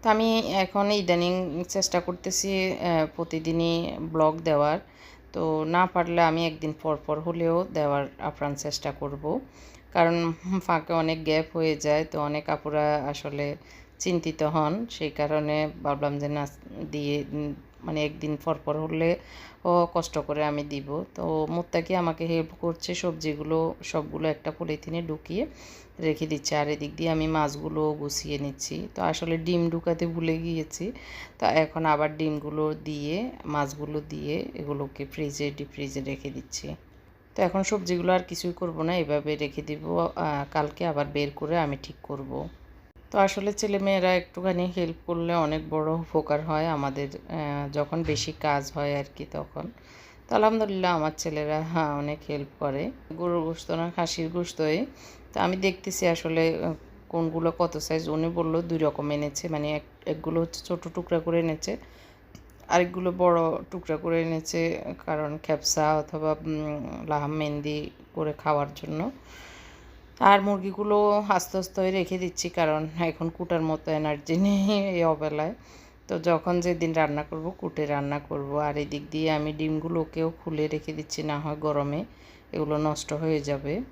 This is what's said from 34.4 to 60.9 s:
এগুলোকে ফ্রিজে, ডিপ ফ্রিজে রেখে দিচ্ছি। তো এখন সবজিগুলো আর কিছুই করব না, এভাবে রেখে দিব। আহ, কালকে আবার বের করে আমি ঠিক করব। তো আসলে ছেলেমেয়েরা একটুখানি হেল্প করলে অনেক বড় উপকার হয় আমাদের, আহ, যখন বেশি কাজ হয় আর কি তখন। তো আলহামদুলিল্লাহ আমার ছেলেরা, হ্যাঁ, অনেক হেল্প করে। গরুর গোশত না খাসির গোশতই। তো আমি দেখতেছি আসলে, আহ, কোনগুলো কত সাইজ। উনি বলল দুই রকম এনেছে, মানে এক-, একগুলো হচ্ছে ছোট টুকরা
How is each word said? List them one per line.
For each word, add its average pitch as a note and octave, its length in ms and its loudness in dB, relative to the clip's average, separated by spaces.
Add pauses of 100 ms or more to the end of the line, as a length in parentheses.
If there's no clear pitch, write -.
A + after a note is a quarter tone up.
এগুলোকে C#3+ 520 -6
ফ্রিজে, D3 500 -4
ডিপ C#3+ 160 -8
ফ্রিজে C#3 280 -6
রেখে C3+ 300 -6
দিচ্ছি। C3 440 -10 (600)
তো G#3 80 4
এখন F#3+ 200 4
সবজিগুলো F3+ 500 2
আর F3+ 160 6
কিছুই F3 240 -4
করব E3 300 -4
না, E3+ 140 2
এভাবে D3 400 0
রেখে D3 260 -4
দিব। D#3 360 -2
আহ, D#3 540 0
কালকে D3+ 340 0
আবার D3 200 0
বের C#3+ 300 -2
করে D#3+ 220 0
আমি C#3+ 240 0
ঠিক - 200 -14
করব। C#3 460 -8 (600)
তো G#3+ 80 2
আসলে G3 340 4
ছেলেমেয়েরা G3 640 2
একটুখানি F3+ 600 0
হেল্প E3+ 200 0 (100)
করলে E3+ 280 0
অনেক D#3 360 2
বড় D#3 220 0
উপকার D3+ 500 0
হয় D#3 240 0
আমাদের, C#3 480 0
আহ, C#3+ 580 -4
যখন D3 300 -2
বেশি D#3 380 -2
কাজ C#3+ 340 2
হয় C#3+ 240 0
আর C#3 60 -4 (120)
কি C#3+ 160 -10
তখন। D3+ 380 -8 (580)
তো - 80 2
আলহামদুলিল্লাহ G#3 600 4
আমার D#3 200 2
ছেলেরা, D3+ 440 -2
হ্যাঁ, D#3+ 340 0
অনেক D3 240 -4 (100)
হেল্প C#3+ 200 -4 (100)
করে। C#3+ 320 -2 (220)
গরুর E3+ 320 0
গোশত E3 260 -6
না E3+ 260 0
খাসির E3 320 -2
গোশতই। E3+ 580 0 (460)
তো - 80 -2
আমি F3+ 160 4
দেখতেছি F#3+ 500 0
আসলে, E3 500 2
আহ, E3 180 0 (340)
কোনগুলো E3 500 0
কত E3+ 180 2
সাইজ। D#3+ 320 -2
উনি D#3 200 0
বলল E3+ 340 0
দুই E3 160 -2
রকম D3 320 2
এনেছে, D3 380 -2
মানে D3+ 240 -2
এক-, - 360 -8
একগুলো D#3+ 320 0
হচ্ছে E3 240 -4
ছোট F3 240 -4
টুকরা E3+ 320 0